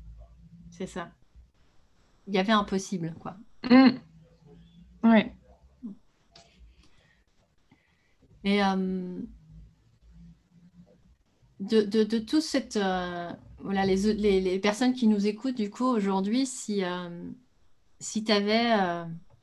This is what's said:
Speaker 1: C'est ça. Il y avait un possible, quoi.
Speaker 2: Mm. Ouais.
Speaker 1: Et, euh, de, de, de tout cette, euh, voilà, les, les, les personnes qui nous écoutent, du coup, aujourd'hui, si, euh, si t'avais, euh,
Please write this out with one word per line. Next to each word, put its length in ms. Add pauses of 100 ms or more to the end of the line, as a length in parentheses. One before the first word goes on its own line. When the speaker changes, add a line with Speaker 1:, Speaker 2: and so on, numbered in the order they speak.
(720)
Speaker 1:
C'est 160
ça. 240 (1160)
Il 60
y 60
avait 140
un 100
possible, 560
quoi. 180 (320)
Speaker 2:
Mm. 200 (1120)
Ouais. 280 (3000)
Speaker 1:
Et, 200
euh, 560 (2500)
de, 240
de, 200
de 160
tout 220
cette, 360
euh, 540 (280)
voilà, 260
les, 300
les, 260
les 180
personnes 340
qui 140
nous 200
écoutent, 280
du 140
coup, 160
aujourd'hui, 640
si, 360
euh, 460 (680)
si 240
t'avais, 500
euh, 320 (380)